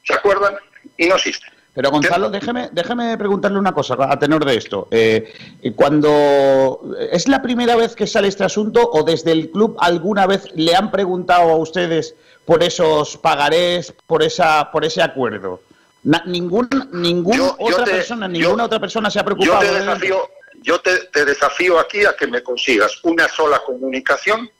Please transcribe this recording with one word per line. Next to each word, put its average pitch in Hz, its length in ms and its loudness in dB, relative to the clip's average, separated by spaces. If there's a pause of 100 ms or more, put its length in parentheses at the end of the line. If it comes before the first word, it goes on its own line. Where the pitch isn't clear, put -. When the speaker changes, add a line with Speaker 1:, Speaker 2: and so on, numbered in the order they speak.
Speaker 1:
se - 80 -2
acuerdan 202 440 0 (400)
y 170 100 0
no 185 80 4
existen. - 340 -6 (240)
Speaker 2:
Pero, 135 160 0
Gonzalo, 175 360 0
Speaker 1:
¿Entiendes? 202 160 -4
Speaker 2:
déjeme, 240 320 -6
déjeme 226 440 -4
preguntarle 196 400 -2
una 196 160 0
cosa 131 240 -2
a 135 220 0
tenor 151 240 2
de 139 140 2
esto. 98 340 -6
Eh, 113 420 2 (440)
cuando, 143 1040 4 (300)
¿es 175 180 0
la 269 120 2
primera 240 360 0
vez 226 180 0
que 208 120 -4
sale 196 200 0
este 196 160 -2
asunto 214 480 2
o 156 120 2
desde 165 280 0
el 160 200 0
club 208 280 0
alguna 175 480 0
vez 190 160 0 (100)
le 160 220 0
han 196 160 0
preguntado 180 580 2
a 160 60 4
ustedes 160 600 -2 (300)
por 160 160 4
esos 160 540 0
pagarés, 160 760 0 (120)
por 156 160 0
esa, 156 480 2
por 151 140 -2
ese 160 180 -2
acuerdo? 107 600 -4 (420)
Na-, 156 220 0
ningún, 180 420 -4 (240)
ningún 175 460 0
Speaker 1:
Yo, 269 200 0
yo - 100 -6
Speaker 2:
otra 247 180 0
Speaker 1:
te, 208 60 0
Speaker 2:
persona, 196 360 -4
Speaker 1:
yo, 185 60 -8
Speaker 2:
ninguna 180 320 0
otra 214 140 -2
persona 208 300 -4
se 202 100 -2
ha - 20 -2
Speaker 1:
yo 180 60 -4
Speaker 2:
preocupado 196 340 2
Speaker 1:
te 202 60 4
Speaker 2:
de 196 40 2
ello. 185 140 0
Speaker 1:
desafío, 190 440 -2 (320)
yo 165 200 0
te, 180 240 0
te 147 180 0
desafío 147 560 2
aquí 202 240 0
a 180 140 2
que 143 100 -2
me 123 160 -6
consigas 110 600 0
una 165 260 2
sola 147 360 0
comunicación 135 960 -4